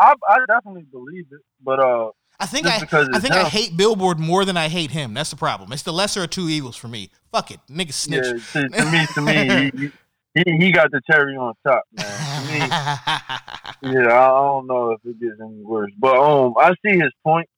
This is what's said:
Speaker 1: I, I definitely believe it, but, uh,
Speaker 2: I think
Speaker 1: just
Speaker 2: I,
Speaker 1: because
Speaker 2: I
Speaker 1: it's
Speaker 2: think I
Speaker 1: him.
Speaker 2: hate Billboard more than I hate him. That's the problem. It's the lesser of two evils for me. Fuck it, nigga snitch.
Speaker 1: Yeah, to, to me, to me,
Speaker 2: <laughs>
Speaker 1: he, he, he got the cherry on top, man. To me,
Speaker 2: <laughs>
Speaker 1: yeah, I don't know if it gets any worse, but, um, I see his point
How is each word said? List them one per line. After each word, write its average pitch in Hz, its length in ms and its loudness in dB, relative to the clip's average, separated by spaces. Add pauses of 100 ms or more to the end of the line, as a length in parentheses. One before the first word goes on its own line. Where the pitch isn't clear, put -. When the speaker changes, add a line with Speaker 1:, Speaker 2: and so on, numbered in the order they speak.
Speaker 1:
I, 285 120 10 (160)
I 220 160 6
definitely 196 460 -2
believe 143 400 -16
it, 143 80 -20 (240)
but, 135 160 -2
uh, 120 300 2 (280)
Speaker 2:
I 196 100 -6
think - 180 -4
Speaker 1:
just 226 140 0
Speaker 2:
I, - 20 -8
Speaker 1:
because 147 260 0
Speaker 2:
I 127 40 -6
Speaker 1:
it's 175 100 0
Speaker 2:
think 233 120 0
I 185 100 4
Speaker 1:
him. - 20 0
Speaker 2:
hate 165 320 -4
Billboard 190 420 2
more 175 240 0
than 190 140 -2
I 156 100 0
hate 160 240 -4
him. 139 220 -6
That's 139 160 -6
the 143 80 -14
problem. 107 340 -6
It's 147 120 -12
the 170 100 -8
lesser 202 320 -2
of - 60 -8
two 175 180 -4
evils 143 260 -6
for 117 140 -16
me. 107 200 -12 (220)
Fuck - 200 -4
it, - 100 -20 (100)
nigga 156 220 -2
snitch. 139 320 -2
Speaker 1:
Yeah, 120 360 -4
to, 135 60 0
to 190 240 0
me, 160 240 2
to 147 60 -2
me, 139 520 2
Speaker 2:
<laughs> 143 200 -8 (420)
Speaker 1:
he, 160 80 2
he, 160 220 2
he 185 80 4
got 156 180 4
the 143 80 -2 (100)
cherry 143 280 2
on 120 160 -6 (120)
top, 127 180 2 (100)
man. 135 520 -8
To 151 60 -8
me, 151 80 -2
Speaker 2:
<laughs> 151 100 -2 (1200)
Speaker 1:
yeah, 123 200 4
I 127 140 8 (140)
don't 139 260 0
know 123 240 0
if 110 140 -4
it 120 160 -12
gets 110 200 -6
any 110 220 -16
worse, 104 340 -6
but, 127 200 4
um, 135 420 4
I 170 140 6 (120)
see 196 140 2
his 139 140 0 (100)
point 160 240 0 (100)